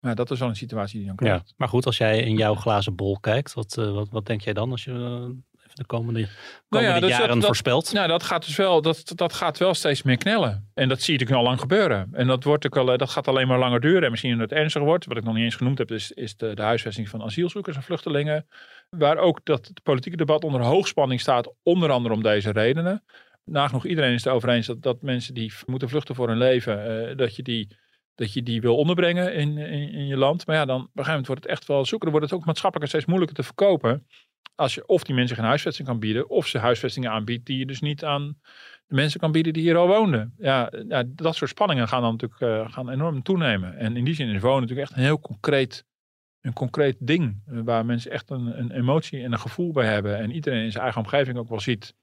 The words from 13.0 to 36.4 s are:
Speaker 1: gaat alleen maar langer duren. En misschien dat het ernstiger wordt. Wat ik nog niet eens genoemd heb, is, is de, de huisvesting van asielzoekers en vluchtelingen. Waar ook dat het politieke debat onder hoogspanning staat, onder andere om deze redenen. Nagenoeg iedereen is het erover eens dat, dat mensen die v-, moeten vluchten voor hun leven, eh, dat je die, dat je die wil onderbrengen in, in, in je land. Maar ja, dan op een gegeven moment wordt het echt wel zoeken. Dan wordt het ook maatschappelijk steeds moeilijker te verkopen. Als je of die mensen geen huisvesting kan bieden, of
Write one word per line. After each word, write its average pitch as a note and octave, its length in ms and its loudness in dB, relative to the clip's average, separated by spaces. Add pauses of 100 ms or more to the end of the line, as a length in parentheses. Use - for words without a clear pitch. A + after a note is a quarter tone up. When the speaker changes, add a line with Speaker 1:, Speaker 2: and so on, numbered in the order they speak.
Speaker 1:
gaat - 180 -2
alleen C3 200 4
maar B2+ 100 4
langer B2 220 4
duren. E3+ 220 4
En C3 80 4
misschien A#2 280 -2
dat A2 120 -2
het C#3+ 80 0
ernstiger D3+ 300 2
wordt. E3+ 180 2
Wat A#2 100 -6
ik A2 80 -6
nog A2+ 100 -2
niet A2+ 100 2
eens A#2 100 -2
genoemd C3 240 0
heb, A2+ 120 -2
is, A2 220 -8
is - 240 -12
de, A2 180 -6
de G#2 80 -6
huisvesting A2 460 -2
van G#2+ 140 -10
asielzoekers E3 540 -4
en C3+ 60 -8
vluchtelingen. D3+ 640 -2 (440)
Waar D#3 260 4
ook F3 280 4
dat C#3+ 220 0
het - 160 -20
politieke D3 340 -2
debat D#3 280 2
onder C#3 180 0
hoogspanning C3 580 2
staat, B2 320 0 (100)
onder E3+ 280 4
andere A#2+ 240 2
om A2 80 0
deze G#2+ 280 4
redenen. C#3+ 520 0 (420)
Nagenoeg C#3 420 0
iedereen D3+ 260 2
is A#2+ 120 2
het - 20 0
erover B2+ 220 2
eens A#2+ 180 2
dat, - 160 -8
dat B2 200 0
mensen B2+ 320 -4
die A2+ 200 -6
v-, - 120 -16
moeten B2+ 220 -4
vluchten C#3 260 -4
voor B2 140 -2
hun A2+ 100 0
leven, A#2 720 2
eh, C3+ 60 -10
dat B2 200 -2
je C#3 60 -12
die, A#2 260 -4 (460)
dat G#2+ 180 -4
je C3 100 -4
die A#2 180 -2
wil A#2 160 4
onderbrengen F3 580 2
in, D3+ 240 -2
in, D3 340 -6
in D3 140 -6
je C#3 100 -4
land. C#3 300 2
Maar D#3 100 0
ja, D#3 80 2
dan C3 120 -2
op B2+ 60 -4
een - 60 -14 (160)
gegeven D3 60 -2
moment C#3+ 160 -2
wordt C3 160 -6
het - 100 -6
echt - 140 -8
wel C#3 180 2
zoeken. E3+ 260 -4
Dan D3+ 80 2
wordt D3 120 0
het F3+ 100 -4
ook D#3+ 60 -6
maatschappelijk D#3+ 440 -2
steeds D#3 160 -2
moeilijker F3 300 0
te D3 60 -4
verkopen. D3+ 640 2 (480)
Als C#3 200 0
je - 120 -12
of - 180 4
die C#3+ 100 -4
mensen B2 220 0
geen A#2 80 -2
huisvesting C3+ 440 0
kan A#2 100 -2
bieden, A2 320 -2
of - 160 2